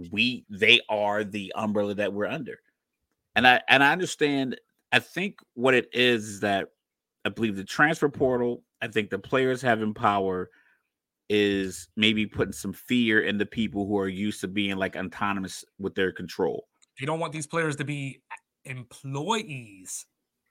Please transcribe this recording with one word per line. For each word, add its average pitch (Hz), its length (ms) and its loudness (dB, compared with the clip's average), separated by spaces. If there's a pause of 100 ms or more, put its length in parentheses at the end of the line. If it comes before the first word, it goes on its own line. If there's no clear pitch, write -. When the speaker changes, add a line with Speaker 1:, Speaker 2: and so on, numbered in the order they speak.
(120)
Speaker 1:
we, 117 380 -2
they 107 300 6 (100)
are 104 340 0
the 98 320 -8
umbrella 104 400 0
that 98 180 -2
we're 101 140 -2
under. 131 320 -8 (760)
And 120 120 8
I, 123 200 8
and 135 160 8
I 143 80 6
understand, 143 680 0 (320)
I 127 80 6
think 180 400 -6 (160)
what 127 180 4
it 123 200 4
is, 120 320 2
is 104 160 -12
that 98 280 0 (560)
I 107 40 -2
believe 107 260 -2
the 98 80 -6
transfer 151 460 2
portal, 123 540 0 (180)
I 117 60 -6
think 107 220 -2
the 98 80 -4
players 131 440 0
having 110 320 0
power 95 560 0 (800)
is 101 680 2
maybe 107 320 4
putting 98 240 -2
some 98 220 -8
fear 113 480 2
in 101 160 0
the 101 80 0
people 101 420 -4
who 104 100 0
are 98 120 -2
used 101 320 -6
to 98 80 -6
being, 98 260 -4
like, 95 220 -4
autonomous 95 640 -6 (160)
with 95 160 -6
their 92 160 0
control. 85 560 -4 (320)
Speaker 2:
They 131 60 -8
don't 156 160 -4
want 160 100 -6
these 156 160 -10
players 160 300 -2
to 147 80 -4
be 139 360 -8 (440)
employees. 135 1400 -8 (460)